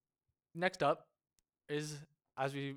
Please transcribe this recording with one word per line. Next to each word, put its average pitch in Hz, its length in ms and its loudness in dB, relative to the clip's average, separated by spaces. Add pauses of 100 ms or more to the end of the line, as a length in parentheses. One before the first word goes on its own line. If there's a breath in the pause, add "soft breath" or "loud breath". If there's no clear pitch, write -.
(540)
next 180 280 0
up 147 240 4 (640)
is, 151 260 -4 (400)
as 135 160 0
we 139 240 -4